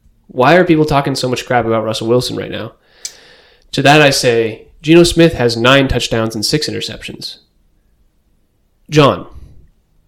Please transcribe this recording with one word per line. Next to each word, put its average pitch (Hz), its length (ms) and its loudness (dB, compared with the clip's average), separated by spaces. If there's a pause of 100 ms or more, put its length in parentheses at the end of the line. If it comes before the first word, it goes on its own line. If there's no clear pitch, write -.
(260)
Why 131 300 2
are 185 80 4
people 156 200 2
talking 139 300 -2
so 127 140 -6
much 123 180 -6
crap 120 180 -2
about 113 200 -2
Russell 110 240 -6
Wilson 120 280 0
right 101 140 -10
now? 101 240 -12 (960)
To - 100 -2
that 147 200 6
I 143 80 4
say, 117 580 -2 (140)
Geno 165 200 6
Smith 165 320 2
has 117 220 -2
nine 131 320 2
touchdowns 113 460 -4
and 107 100 -6
six 151 240 -4
interceptions. - 680 -14 (1500)
John, 135 400 2 (800)